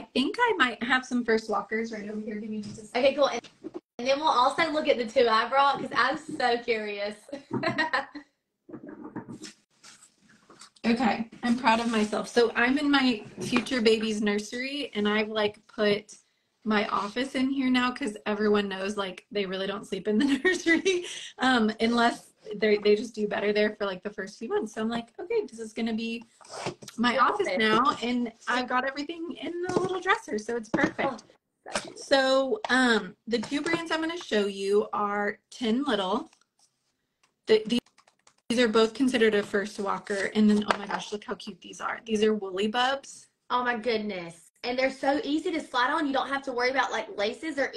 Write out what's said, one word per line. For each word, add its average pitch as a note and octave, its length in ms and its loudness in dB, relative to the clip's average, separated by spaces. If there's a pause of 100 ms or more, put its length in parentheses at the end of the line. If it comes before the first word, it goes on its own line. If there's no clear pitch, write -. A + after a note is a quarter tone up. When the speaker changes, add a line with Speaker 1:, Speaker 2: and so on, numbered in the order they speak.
(140)
Speaker 1:
think D4 260 0
I A#4+ 180 4
might B3 260 2
have B3+ 220 2
some B3 180 -2
first A3 260 2
walkers A3 420 -4
right G#3 180 -8
over G#3+ 100 -8
here. G#3+ 200 -8
Give A3 100 -8
me G#3+ 140 -6
just G#3 160 -12
a G#3+ 60 -16
second. B3+ 200 0
Speaker 2:
Okay, C#4 100 4
cool. C#4 140 4
And, A#3 120 -4 (580)
and A#3+ 80 -4
then C4+ 120 4
we'll D#4 100 0
also C#4+ 420 4
look D4+ 160 0
at B3 100 4
the A#3+ 80 -2
two A#3+ 240 4
I A3 180 4
brought, C4+ 320 4
'cause B3+ 160 -8
I'm C4 220 2
so A#3+ 420 0
curious. G#3+ 560 -4 (360)
<laughs> - 180 -2 (3250)
Speaker 1:
Okay, A#3 440 0 (140)
I'm A#3+ 140 2
proud A3+ 240 4
of A#3 100 -2
myself. G#3 380 0
So A#3+ 260 4
I'm B3 220 4
in D4 120 0
my B3+ 360 2 (160)
future B3 400 0
baby's A3 400 4
nursery, B3 720 -4
and G#3 140 0
I've, G#3+ 200 0
like, G#3+ 380 -2
put G#3 480 0 (480)
my G#3 240 2
office G#3 480 -4
in C4 140 0
here C4+ 200 0
now B3 220 2
'cause B3 240 -6 (100)
everyone G#3 440 2
knows, F#3+ 280 -6
like, F#3+ 340 -6
they G3+ 140 -2
really F#3+ 220 -4
don't G3 180 -8
sleep F#3+ 220 -6
in G#3+ 100 2
the C#4 80 4
<laughs> C4+ 200 2
nursery, F4 600 2 (340)
um, A#3+ 320 4 (100)
unless A#3 520 2 (220)
they, G#3 220 4
they G#3 180 4
just A#3+ 180 -2
do G#3+ 140 -2
better G3+ 240 -2
there G#3 240 2
for, G3+ 100 -2
like, F#3+ 180 -4
the G#3 60 -8
first G3+ 300 -10
few A3+ 100 -8
months. F#4 240 -2
So A3+ 80 -6
I'm A3 80 -2
like, A#3 200 -6 (100)
"Okay, G#4 260 -2
this A3+ 140 -16
is A3 140 -12
gonna A3+ 200 -2
be A3+ 300 -6 (760)
my A#3 180 2
Speaker 2:
Your B3+ 80 4
Speaker 1:
office F#4+ 240 2
Speaker 2:
office. F#3 100 0
Speaker 1:
now," A3+ 440 4
and A#3+ 300 -2 (160)
I've B3 220 0
got B3+ 180 0
everything D4+ 540 -8
in E4+ 220 -6
the F4+ 160 0
little F#4 200 0
dresser, F#4 380 -2
so G#3+ 180 -6
it's A#3 140 -8
perfect. C#4+ 420 0
Speaker 2:
Oh, A3+ 60 -10 (480)
that's - 160 -4
cute. - 180 -16
Speaker 1:
So, C4+ 680 2
um, A#3 460 4 (120)
the A#3 120 0
two C#4 220 -4
brands E4 300 -2
I'm D#4+ 80 0
gonna D#4+ 180 -4
show A3 300 -2
you G3 460 0
are G#3 460 -2 (100)
Tin A#3+ 340 -2
Little. G#3+ 460 -2 (1200)
The, A3 160 6 (880)
these A#3 100 2
are B3 80 6
both A3 280 4
considered A#3 400 4
a G3+ 80 2
first G#3 360 -4
walker, G3 560 -4
and G#3+ 140 6
then, G#3 180 6
oh - 100 0
my G3+ 100 -10
gosh, F#3 240 -6
look G#3 120 -6
how G#3 120 -8
cute G3 260 -14
these F#3+ 200 -18
are. - 240 -4
These G#3+ 180 2
are G#3+ 100 6
Woolly G3 340 -2
Bubs. B3+ 600 -2 (240)
Speaker 2:
Oh B3 120 0
my A#3+ 140 0
goodness. G#3 720 -4 (120)
And B3 140 -4
they're C4 140 0
so C#4+ 320 0
easy D#4 280 -2
to D#4+ 100 -2
slide B3+ 300 0
on. D#4 160 0
You C4+ 60 0
don't C4 160 0
have C4+ 140 -2
to C4 80 -6
worry B3 200 0
about, - 200 0
like, G#3+ 260 -6
laces B3 400 -4
or C4 200 -2